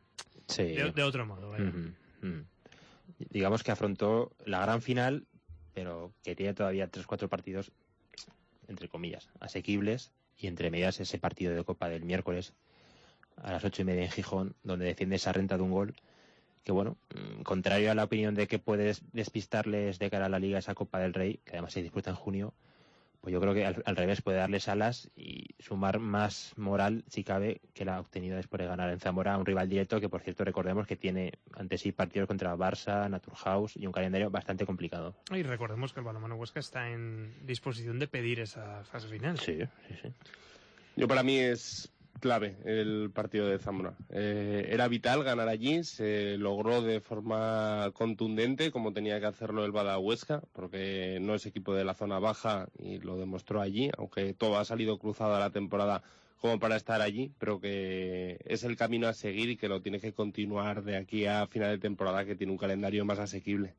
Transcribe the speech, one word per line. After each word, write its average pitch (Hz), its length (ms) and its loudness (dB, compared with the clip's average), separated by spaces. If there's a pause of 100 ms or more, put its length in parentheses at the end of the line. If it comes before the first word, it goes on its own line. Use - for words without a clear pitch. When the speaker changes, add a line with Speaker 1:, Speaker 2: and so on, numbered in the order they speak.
(480)
Speaker 1:
Sí. - 160 0
Speaker 2:
de, 82 300 0
de 147 100 2
otro 135 220 0
modo, 101 240 -8
vaya. 104 160 0
Speaker 1:
Ujú, 85 240 -2 (340)
ujú. 82 220 -6 (840)
Digamos 101 340 2
que - 80 0
afrontó 104 600 2 (140)
la 95 160 0
gran 113 200 4
final, 127 440 0 (480)
pero 90 400 -6 (100)
que 90 140 -4
tiene 98 160 -2
todavía 95 360 0
tres, 90 160 -10
cuatro 101 220 -4
partidos, 95 460 -6 (960)
entre 92 180 -10
comillas, 85 420 -8 (120)
asequibles, 104 680 0 (260)
y 98 100 -6
entre 87 240 -2
medias 90 300 2
ese 87 180 -4
partido - 340 0
de 85 120 0
Copa 87 240 -4
del 82 160 -4
miércoles 90 480 -2 (840)
a - 160 -8
las 90 140 -2
ocho 98 160 0
y 95 40 0
media 90 200 4
en 90 60 -2
Gijón, 95 520 -2
donde 90 220 -2
defiende 92 320 0
esa 92 160 0
renta 95 240 2
de 92 60 2
un 92 80 2
gol, 101 240 2 (680)
que - 80 -2
bueno, 98 240 2 (180)
mm, - 300 -10
contrario 98 480 4
a 107 40 4
la 107 100 4
opinión 107 300 2
de 104 120 2
que 110 100 2
puedes 104 540 2
despistarles 104 880 0
de 101 100 0
cara 95 180 2
a - 20 2
la 95 100 2
Liga 98 200 2
esa 98 160 -4
Copa 95 240 -4
del 92 140 2
Rey, 92 300 0
que - 80 -18
además 85 220 -6
se 95 100 -2
disputa 87 280 -4
en 90 40 -4
junio, 98 380 -4 (680)
pues 90 120 -4
yo 87 80 4
creo 98 140 6
que 101 100 4
al, 90 220 0
al 98 80 2
revés 92 260 2
puede 95 160 2
darles 95 300 2
alas 107 480 0
y - 320 -12 (100)
sumar 98 400 0
más 104 600 0
moral, 101 520 2
si 98 140 -4
cabe, 101 360 0 (140)
que - 100 -8
la 92 160 -2
obtenida 92 360 -6
después 90 260 -4
de 90 60 -2
ganar 90 240 0
en 87 80 -4
Zamora 95 340 2
a 101 60 2
un 95 80 0
rival 92 200 4
directo 98 320 2
que, 98 100 0
por 87 120 -4
cierto, 92 220 -4
recordemos 92 420 0
que 92 100 -6
tiene 92 360 -2 (220)
ante 90 260 -4
sí 98 120 0
partidos 95 360 0
contra 92 280 0
Barça, 101 540 0
Naturhaus 98 680 -2
y 98 100 -6
un 92 60 -2
calendario 95 360 2
bastante 95 380 -2
complicado. 87 480 -6 (160)
Speaker 2:
Y 185 100 0
recordemos 120 500 -4
que 135 100 -8
el 120 40 -6
balonmano 113 300 -6
Huesca 117 240 -8
está 127 320 -6
en 113 420 -8 (140)
disposición 117 500 -4
de 143 100 0
pedir 120 340 -2
esa 104 420 -8
fase 110 240 -10
final. 120 320 -2
Speaker 1:
Sí, - 180 -2 (300)
sí, - 160 -10
sí. - 60 -8 (840)
Speaker 3:
Yo - 120 4
para 131 160 6
mí 135 160 4
es - 520 0 (280)
clave 107 460 2
el 107 480 2
partido 104 340 2
de 98 120 4
Zamora. 95 360 -4 (140)
Eh, 104 600 0
era 120 160 4
vital 120 360 2
ganar 120 240 2
allí, 127 360 2
se 104 540 0
logró 104 440 2
de 113 200 2
forma 107 920 0
contundente, 113 800 2
como 110 220 -2
tenía 104 260 0
que 101 80 0
hacerlo 104 380 0
el 104 60 0
Bada 101 280 2
Huesca, 117 420 0 (120)
porque 95 680 -2
no 104 140 2
es 104 100 -2
equipo 98 280 -4
de 95 120 4
la 95 80 0
zona 101 260 -2
baja 104 480 0 (120)
y 95 200 -8
lo 92 180 -6
demostró 92 440 -2
allí, 104 360 0
aunque 98 360 -4
todo 107 240 2
ha 104 80 2
salido 110 320 0
cruzado 104 380 0
a 101 40 4
la 101 120 2
temporada 101 520 0 (360)
como 117 200 2
para 113 160 2
estar 110 260 2
allí, 110 380 0
pero 104 200 0
que 92 840 -2
es 113 180 -2
el 120 120 0
camino 117 320 2
a 110 60 2
seguir 107 360 -2
y 117 80 -2
que 107 120 -2
lo 95 120 0
tiene 101 180 -2
que 107 140 -4
continuar 104 720 0
de 101 140 -2
aquí 101 280 0
a 104 220 2
final 104 240 2
de 104 80 2
temporada, 98 460 2
que 101 100 -4
tiene 95 160 0
un 95 80 0
calendario 101 440 2
más 101 160 0
asequible. 101 580 -2